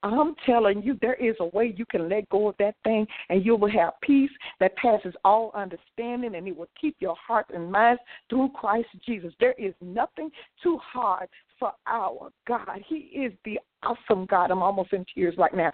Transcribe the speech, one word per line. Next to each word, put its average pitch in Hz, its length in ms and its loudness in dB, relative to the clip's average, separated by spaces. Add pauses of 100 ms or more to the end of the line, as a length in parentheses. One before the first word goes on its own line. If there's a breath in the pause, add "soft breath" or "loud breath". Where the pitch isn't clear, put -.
I'm 285 320 0 (120)
telling 208 360 4
you, 226 180 -2
there 240 140 0
is 226 260 -2
a 170 60 -2
way 214 300 -2
you 220 100 -6
can 170 220 -4
let 202 220 -2
go 208 180 2
of 196 100 -2
that 208 160 0 (100)
thing, 220 220 2 (220 loud breath)
and 185 160 2
you 233 120 6
will 208 140 4
have 185 320 2
peace 277 280 4 (280 loud breath)
that 190 180 2
passes 208 380 2 (100)
all 214 300 4
understanding, 226 800 -8
and 175 140 -10
it 175 80 -8
will 170 140 -14 (100)
keep 311 200 -4
your 170 160 -4
heart 220 380 -2
and 170 160 -8
minds 233 300 4 (280 loud breath)
through 262 220 2
Christ 233 380 -2 (160)
Jesus. 175 360 -8
There 254 180 4
is 196 220 -6
nothing 240 500 -6 (320 loud breath)
too 339 200 2
hard 190 460 -4 (300)
for 247 140 -4 (140)
our 202 440 -4 (180)
God. 220 400 -6
He 320 80 -4
is 269 360 -8 (120)
the 214 160 -8 (220)
awesome 196 440 -2
God. 180 240 2
I'm 185 120 0
almost 190 300 0
in 185 120 -2 (100)
tears 175 220 0
right 170 180 2
now. 165 200 2